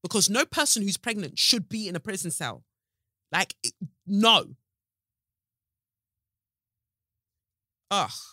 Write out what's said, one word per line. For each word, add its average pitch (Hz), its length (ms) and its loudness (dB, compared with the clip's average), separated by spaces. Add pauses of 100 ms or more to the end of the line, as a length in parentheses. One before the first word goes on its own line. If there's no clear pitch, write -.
Because 185 260 2
no 240 160 4
person 285 380 2
who's 196 160 -2
pregnant 208 400 -4
should - 280 2
be 214 220 -6
in 175 80 -6
a 156 40 -4
prison 190 300 -6
cell. 120 320 -6 (680)
Like, 185 300 0
it, - 100 -4 (340)
no. 202 500 2 (3250)
Ugh. 196 200 0 (220)